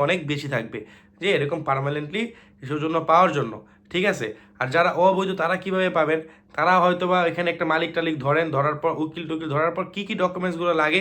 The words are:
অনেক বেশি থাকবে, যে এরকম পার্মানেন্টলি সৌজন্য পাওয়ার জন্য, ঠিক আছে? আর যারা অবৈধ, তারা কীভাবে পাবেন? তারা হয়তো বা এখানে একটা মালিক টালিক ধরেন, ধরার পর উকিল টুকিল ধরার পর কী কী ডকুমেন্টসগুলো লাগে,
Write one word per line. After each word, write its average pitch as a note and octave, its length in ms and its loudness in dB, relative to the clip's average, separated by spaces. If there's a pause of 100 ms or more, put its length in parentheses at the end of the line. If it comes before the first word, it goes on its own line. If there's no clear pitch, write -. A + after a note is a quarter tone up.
অনেক F#3 120 0 (120)
বেশি C#3+ 240 -4
থাকবে, A2+ 240 -4 (420)
যে F3 160 -2
এরকম C#3+ 220 -2 (100)
পার্মানেন্টলি D3 540 -2 (460)
সৌজন্য D#3 280 -2 (140)
পাওয়ার E3+ 260 6
জন্য, A#2 160 -2 (400)
ঠিক F#3 200 0
আছে? C3 140 -4 (340)
আর C3 140 -2
যারা F3 160 4 (140)
অবৈধ, F#3+ 260 4 (120)
তারা F3 200 0
কীভাবে F#3 260 0 (100)
পাবেন? D#3+ 220 2 (360)
তারা E3+ 180 4 (100)
হয়তো F3+ 280 2
বা F#3 60 4 (120)
এখানে E3+ 240 -2
একটা E3+ 180 -2
মালিক E3 240 2
টালিক E3 200 0 (100)
ধরেন, D#3 200 2 (100)
ধরার D3 260 2
পর E3 80 2 (140)
উকিল D#3+ 260 -8
টুকিল D#3+ 240 -6
ধরার E3 220 0
পর F#3+ 80 -2 (100)
কী G3+ 140 -6
কী A3 60 -4 (100)
ডকুমেন্টসগুলো F3+ 480 -2 (100)
লাগে, D#3 180 2